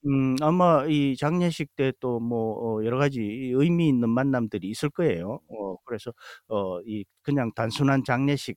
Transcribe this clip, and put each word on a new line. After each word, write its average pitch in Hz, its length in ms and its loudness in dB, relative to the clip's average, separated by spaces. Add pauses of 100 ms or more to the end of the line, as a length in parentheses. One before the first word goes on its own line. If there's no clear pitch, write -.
음, 135 360 2
아마 160 460 4
이 143 280 2
장례식 165 600 -2
때 135 240 0
또 123 200 -2
뭐, 113 600 -2
어, 107 40 -2
여러 120 140 0
가지 139 220 0
이 120 340 -4
의미 165 340 4
있는 120 220 4
만남들이 117 580 0
있을 143 220 -4
거예요. 110 580 -2
어, 98 360 -8
그래서, 120 280 -10 (360)
어, 95 340 -2
이 107 220 -8 (180)
그냥 135 320 -2
단순한 135 500 2
장례식 135 520 -2